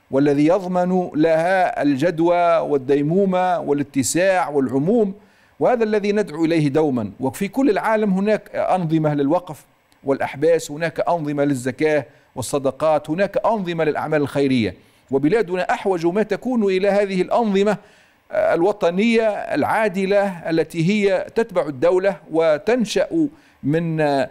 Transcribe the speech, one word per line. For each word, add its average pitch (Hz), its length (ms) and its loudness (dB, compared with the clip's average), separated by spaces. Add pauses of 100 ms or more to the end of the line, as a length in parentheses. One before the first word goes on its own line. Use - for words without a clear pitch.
(120)
والذي 143 360 2
يضمن 180 680 0
لها 165 640 2
الجدوى 170 760 2
والديمومة 156 1000 0
والاتساع 143 920 0
والعموم، 147 640 0 (440)
وهذا 233 240 2
الذي 214 280 0
ندعو 165 340 0
إليه 156 240 2
دوماً. 131 500 0
وفي 131 280 -4
كل 269 220 0
العالم 208 440 0
هناك 202 420 -2
أنظمة 156 580 0
للوقف 147 520 -2 (380)
والأحباس، 147 680 0
هناك 156 280 -6 (100)
أنظمة 147 340 -2
للزكاة 143 600 0 (300)
والصدقات، 147 720 -2
هناك 180 360 -2
أنظمة 175 380 -2
للأعمال 151 380 0
الخيرية، 131 540 0 (360)
وبلادنا 175 640 0
أحوج 185 320 -2
ما 185 180 0
تكون 226 400 -2
إلى 190 260 2
هذه 196 320 0
الأنظمة 202 560 0 (540)
الوطنية 208 1000 2
العادلة 190 1200 -2
التي 165 400 0
هي 202 460 2
تتبع 226 260 -2
الدولة 175 560 0 (140)
وتنشأ 165 1000 0 (340)
من 160 380 -2 (300)